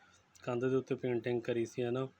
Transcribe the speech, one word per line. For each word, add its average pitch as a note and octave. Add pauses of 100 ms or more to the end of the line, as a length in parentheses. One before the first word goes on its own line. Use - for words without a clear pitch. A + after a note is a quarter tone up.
(420)
ਕੰਧ B2
ਦੇ C3
ਉੱਤੇ C3
ਪੇਂਟਿੰਗ A#2+
ਕਰੀ A#2
ਸੀ, B2
ਹੈ A#2+
ਨਾ। C3 (120)